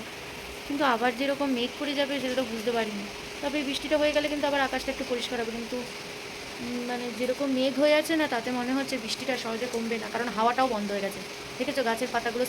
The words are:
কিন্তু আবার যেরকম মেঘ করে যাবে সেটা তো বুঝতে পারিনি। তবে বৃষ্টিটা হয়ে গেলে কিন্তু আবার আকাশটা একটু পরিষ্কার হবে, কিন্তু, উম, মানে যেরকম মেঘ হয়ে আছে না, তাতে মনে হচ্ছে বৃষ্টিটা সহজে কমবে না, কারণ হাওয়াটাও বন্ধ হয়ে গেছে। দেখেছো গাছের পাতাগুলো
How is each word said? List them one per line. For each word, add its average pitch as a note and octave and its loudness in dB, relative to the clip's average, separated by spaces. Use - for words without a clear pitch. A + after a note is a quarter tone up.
কিন্তু C#4+ 0
আবার A#3 4
যেরকম C#4 2
মেঘ A#3+ 2
করে D4 -2
যাবে C#4+ 2
সেটা B3+ 0
তো C4 4
বুঝতে A3+ -2
পারিনি। G#3+ -2
তবে C#4+ 0
বৃষ্টিটা C#4+ 0
হয়ে D4+ 4
গেলে D4 2
কিন্তু D4 -2
আবার C#4+ 4
আকাশটা C4 -2
একটু C4+ -4
পরিষ্কার A#3+ -2
হবে, A3+ -2
কিন্তু, A#3 -6
উম, A#3+ -4
মানে B3 -4
যেরকম C4 0
মেঘ C4 2
হয়ে D4+ 8
আছে D#4 2
না, D4+ 2
তাতে A#3 0
মনে B3 0
হচ্ছে C4+ -2
বৃষ্টিটা B3 -2
সহজে A3+ -2
কমবে A3+ 0
না, G#3+ -4
কারণ A#3+ 0
হাওয়াটাও A#3+ 4
বন্ধ G#3 0
হয়ে G3 0
গেছে। G3 -4
দেখেছো C4+ 0
গাছের A#3 0
পাতাগুলো A#3 0